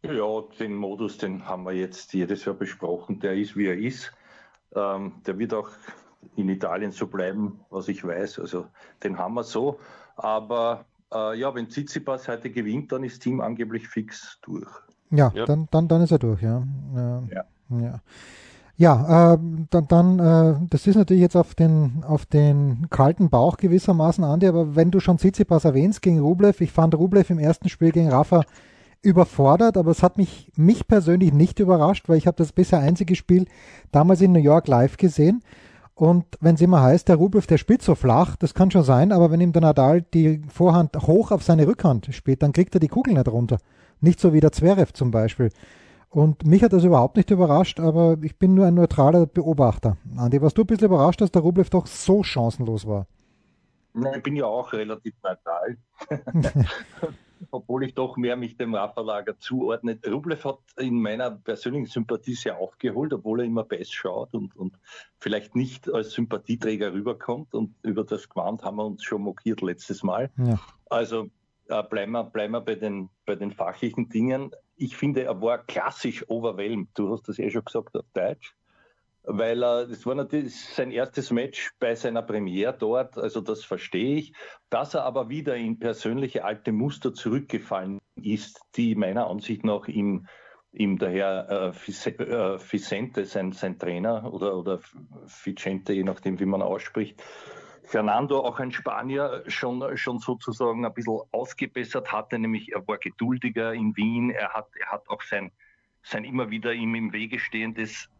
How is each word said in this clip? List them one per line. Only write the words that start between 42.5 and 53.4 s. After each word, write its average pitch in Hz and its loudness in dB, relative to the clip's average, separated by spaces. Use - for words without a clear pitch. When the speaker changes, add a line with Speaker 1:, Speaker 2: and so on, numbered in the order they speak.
Speaker 2:
kriegt 180 0
er 180 4
die 156 2
Kugel 240 0
nicht 127 2
runter. 117 0
Nicht 165 4
so 175 4
wie 151 6
der 151 6
Zverev 180 2
zum 127 -2
Beispiel. 110 0
Und 151 2
mich 185 8
hat 220 4
das 180 6
überhaupt 143 4
nicht 208 2
überrascht, 175 2
aber 165 4
ich 156 -8
bin 185 4
nur 190 6
ein 175 4
neutraler 165 4
Beobachter. 139 0
Andi, 123 0
warst 151 2
du 220 4
ein - 2
bisschen 214 2
überrascht, 170 4
dass 196 2
der 170 2
Rublev 180 2
doch 180 0
so 196 0
chancenlos 113 -4
war? 101 -4